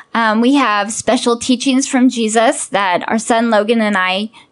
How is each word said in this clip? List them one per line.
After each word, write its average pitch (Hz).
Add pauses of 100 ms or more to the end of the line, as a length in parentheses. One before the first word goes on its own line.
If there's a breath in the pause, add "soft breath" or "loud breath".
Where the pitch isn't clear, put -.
(140 loud breath)
Um, 220
we 254
have 214
special 233
teachings 262
from 254
Jesus 233
that 190
our 226
son 233
Logan 220
and 208
I 185 (220 loud breath)